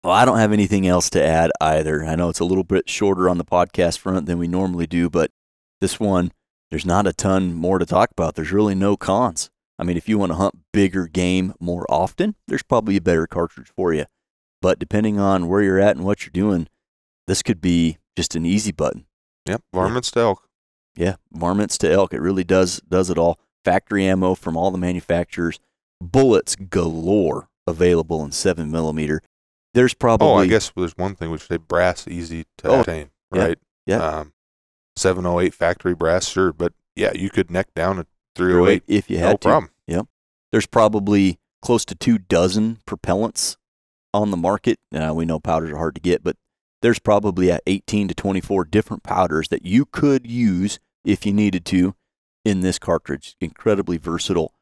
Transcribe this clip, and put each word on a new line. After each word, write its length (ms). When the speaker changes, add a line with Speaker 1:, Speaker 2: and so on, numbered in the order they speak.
Speaker 1:
Well, 100
I 120
don't 120
have 160
anything 340
else 240
to 120
add 360
either. 460
I 100
know 140
it's 100
a 60
little 180
bit 260
shorter 380
on 100
the 80
podcast 540
front 280
than 100
we 100
normally 400
do, 220
but 220
this 180
one, 320
there's 160
not 220
a 60
ton 400
more 260
to 60
talk 260
about. 240
There's 180
really 220
no 200
cons. 540
I 60
mean, 140
if 100
you 120
wanna 160
hunt 220
bigger 360
game 520
more 300
often, 460
there's 160
probably 340
a 40
better 260
cartridge 480
for 180
you. 120
But 180
depending 400
on 280
where 140
you're 180
at 180
and 80
what 200
you're 60
doing, 360
this 160
could 180
be 360
just 180
an 100
easy 260
button. 340
Speaker 2:
Yep, 140
Speaker 1:
Yeah. 80
Speaker 2:
varmints 300
to 100
elk. 260
Speaker 1:
Yeah, 200
varmints 480
to 120
elk. 220
It 60
really 240
does, 460
does 200
it 80
all. 220
Factory 420
ammo 300
from 220
all 140
the 60
manufacturers. 840
Bullets 540
galore 920
available 580
in 60
seven 400
millimeter. 500
There's 180
probably 340
Speaker 2:
Oh, 80
I 120
guess 280
there's 220
one 180
thing 160
we 60
should 100
say. 100
Brass, 500
easy 380
to 100
Speaker 1:
Oh, 140
Speaker 2:
obtain, 300
Speaker 1:
yeah, 100
Speaker 2:
right? 160
Speaker 1:
yeah. 180
Speaker 2:
Um, 300
seven 280
oh 140
eight 140
factory 400
brass, 340
sure, 240
but 220
yeah, 180
you 160
could 220
neck 240
down 240
a 60
three 180
oh 120
eight. 220
Speaker 1:
If 220
you 100
Speaker 2:
No 80
Speaker 1:
had 140
to. 60
Speaker 2:
problem. 240
Speaker 1:
Yep. 200
There's 140
probably 720
close 240
to 100
two 220
dozen 720
propellants 720
on 180
the 60
market. 420
Now, 220
we 120
know 140
powders 320
are 60
hard 180
to 60
get, 220
but 120
there's 180
probably, 520
uh, 160
eighteen 400
to 80
twenty-four 500
different 380
powders 460
that 160
you 200
could 400
use 540
if 220
you 60
needed 320
to 280
in 180
this 180
cartridge. 600
Incredibly 580
versatile. 640